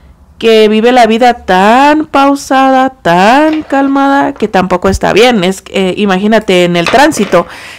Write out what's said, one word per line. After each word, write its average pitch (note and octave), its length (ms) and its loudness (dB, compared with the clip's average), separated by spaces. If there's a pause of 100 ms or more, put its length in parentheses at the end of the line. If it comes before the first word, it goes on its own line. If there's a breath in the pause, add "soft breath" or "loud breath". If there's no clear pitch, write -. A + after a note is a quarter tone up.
(400 soft breath)
que A3 300 2
vive G#3+ 240 0
la B3 120 4
vida A#3 280 2
tan A#3+ 720 0
pausada, C4+ 840 0
tan C4 760 0
calmada, C#4 720 -2
que - 140 -6
tampoco F#3 420 -2
está F3+ 240 -2
bien. A3 300 2
Es, F#3+ 260 -4
eh, F#3 280 -4
imagínate G3+ 680 0
en F3 140 0
el E3+ 120 -2
tránsito, A3+ 560 0 (340 loud breath)